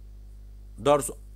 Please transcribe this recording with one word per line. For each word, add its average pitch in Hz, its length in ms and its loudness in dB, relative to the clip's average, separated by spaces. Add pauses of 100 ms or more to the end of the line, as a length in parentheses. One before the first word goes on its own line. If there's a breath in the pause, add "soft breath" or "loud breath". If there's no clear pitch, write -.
(840)
daha 143 100 10
doğrusu - 220 2 (200)